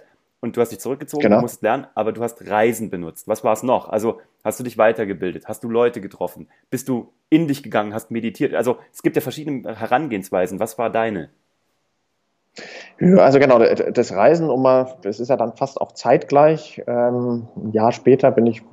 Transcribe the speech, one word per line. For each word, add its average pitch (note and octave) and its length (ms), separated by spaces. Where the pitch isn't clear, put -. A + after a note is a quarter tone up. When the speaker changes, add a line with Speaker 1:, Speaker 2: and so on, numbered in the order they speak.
Speaker 1:
und A#2 160
du A#2+ 60
hast A2+ 100
dich G#2 80
zurückgezogen, C#3 440
Speaker 2:
Genau. G#2 120
Speaker 1:
du A#2+ 60
musst A#2 200
lernen, B2 340
aber G#2+ 180
du A2 100
hast A#2 260
Reisen G#2+ 400
benutzt. F2 380
Was A2 160
war's A2 200
noch? A#2+ 260
Also A2 320
hast G#2+ 160
du - 20
dich A2+ 140
weitergebildet? G2+ 720
Hast G#2+ 180
du A#2 40
Leute A#2 300
getroffen? F#2 480
Bist - 180
du B2 240
in D#3 200
dich C#3 140
gegangen, G#2+ 300
hast A2 180
meditiert? A#2 420
Also A2+ 240
es - 100
gibt - 140
ja C#3 40
verschiedene C3 560
Herangehensweisen. G#2 840
Was A2+ 160
war A2+ 120
deine? G#2 400
Speaker 2:
Ja, F3+ 180
also C3+ 220
genau, C3+ 180
d-, - 160
d-, - 180
das A#2 220
Reisen, D3+ 360
um B2+ 120
mal, C3 400
das G#2+ 180
ist A#2+ 100
ja C3 80
dann A#2 180
fast - 260
auch - 120
zeitgleich. D3 920
Ähm, A#2+ 640
ein A2 140
Jahr A2 200
später B2+ 400
bin A#2 140
ich A#2 160